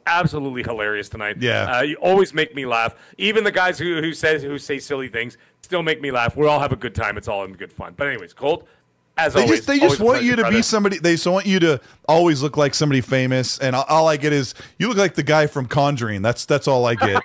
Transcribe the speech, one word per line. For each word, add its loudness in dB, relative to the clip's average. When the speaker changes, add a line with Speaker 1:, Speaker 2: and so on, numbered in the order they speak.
Speaker 1:
absolutely -2
hilarious -4
tonight. -8
Speaker 2:
Yeah. 0
Speaker 1:
Uh, 2
you -4
always 2
make -2
me -8
laugh. -2
Even 0
the 0
guys 0
who, -4
who -4
says, 0
who -8
say -8
silly -8
things -8
still -4
make -2
me -4
laugh. 0
We 2
all 4
have -2
a -2
good -8
time. -2
It's -10
all -4
in -16
good -16
fun. -16
But -4
anyways, -8
Colt, -2
as 0
Speaker 2:
They 6
Speaker 1:
always, 4
Speaker 2:
just, -6
they 0
Speaker 1:
always 6
Speaker 2:
just 0
Speaker 1:
a 0
Speaker 2:
want 4
Speaker 1:
pleasure, -2
Speaker 2:
you 2
to 0
Speaker 1:
brother. 2
Speaker 2:
be 4
somebody. 0
They 2
just -2
want 0
you 2
to 2
always 4
look -2
like 2
somebody 2
famous. 0
And 0
all, 0
all 4
I 2
get 0
is, -2
"You 0
look 0
like 2
the -2
guy 4
from -4
Conjuring." 0
That's, 0
that's 0
all 2
I 2
get, 0